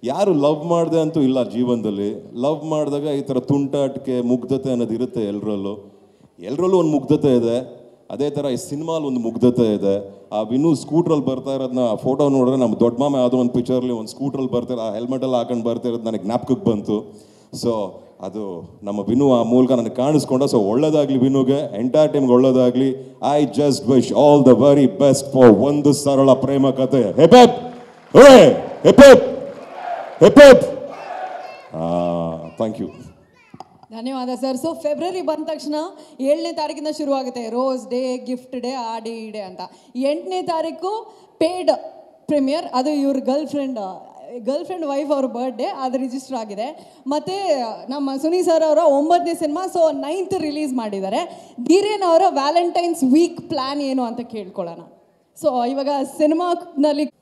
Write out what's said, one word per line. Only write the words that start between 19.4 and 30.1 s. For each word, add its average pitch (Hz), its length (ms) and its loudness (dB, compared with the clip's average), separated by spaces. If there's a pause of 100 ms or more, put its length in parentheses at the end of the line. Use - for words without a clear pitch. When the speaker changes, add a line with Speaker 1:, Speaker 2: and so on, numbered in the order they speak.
Speaker 1:
ಮೂಲಕ 120 280 2
ನನಗೆ 113 240 -2
ಕಾಣಿಸ್ಕೊಂಡ. 135 480 0
So 135 140 0
ಒಳ್ಳೇದಾಗಲಿ 135 600 0
ವಿನುಗೆ, 135 640 0
entire 143 340 0
ಟೀಮ್ಗೆ 135 200 2
ಒಳ್ಳೇದಾಗಲಿ. 127 580 2 (480)
I - 60 0
just 127 440 -2
wish 131 220 2
all 143 320 6
the 127 120 8
very 143 320 4
best 139 500 0
for 123 180 10
ಒಂದು 143 380 2
ಸರಳ 135 400 4
ಪ್ರೇಮ 135 360 0
ಕಥೆ. 123 520 0
Hip 165 140 8
hip, 247 240 8 (540)
Hooray, 247 380 12 (320)
Hip 202 160 6
hip, 269 240 12 (1000)